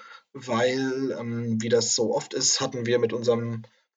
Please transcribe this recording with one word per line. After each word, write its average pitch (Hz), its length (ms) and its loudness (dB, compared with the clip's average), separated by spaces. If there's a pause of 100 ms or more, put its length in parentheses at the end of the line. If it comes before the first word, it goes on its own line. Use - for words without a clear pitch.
(340)
weil, 131 880 0
ähm, 117 420 -2
wie 113 80 -4
das 117 240 4
so 110 220 0
oft - 180 -4
ist, - 280 0
hatten 123 240 -2
wir 120 140 4
mit 113 140 2
unserem 117 500 0 (340)